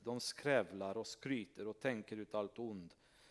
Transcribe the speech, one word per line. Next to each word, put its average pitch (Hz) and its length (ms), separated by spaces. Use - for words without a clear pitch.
de 120 180
skrävlar 98 760
och 90 100
skryter 110 600
och 107 120
tänker 113 360
ut 104 180
allt 104 240
ont. 104 380